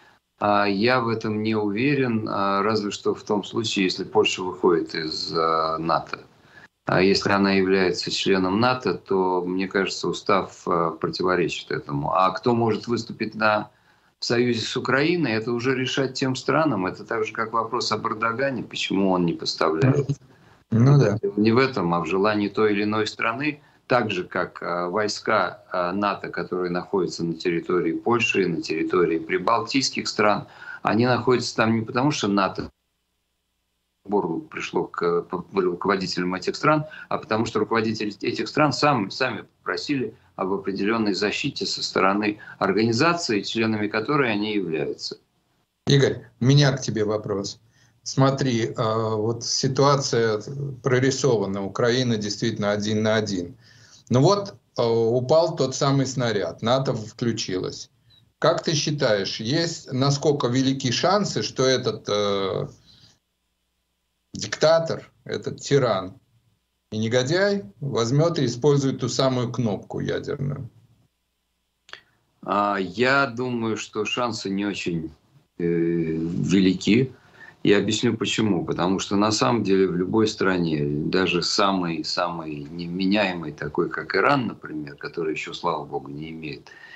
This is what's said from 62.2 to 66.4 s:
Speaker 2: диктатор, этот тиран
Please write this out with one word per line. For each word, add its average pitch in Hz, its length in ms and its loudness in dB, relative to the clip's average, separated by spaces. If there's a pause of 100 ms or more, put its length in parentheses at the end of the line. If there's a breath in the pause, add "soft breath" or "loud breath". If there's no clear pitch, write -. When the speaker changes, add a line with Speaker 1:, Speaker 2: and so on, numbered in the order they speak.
Speaker 2:
диктатор, 160 800 0 (140)
этот - 340 -8
тиран 107 540 0 (800)